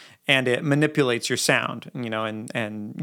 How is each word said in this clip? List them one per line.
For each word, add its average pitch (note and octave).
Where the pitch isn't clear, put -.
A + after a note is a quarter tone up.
and C3+
it A#2+
manipulates D3
your B2
sound, B2
you A#2+
know, A2
and, A2
and G#2+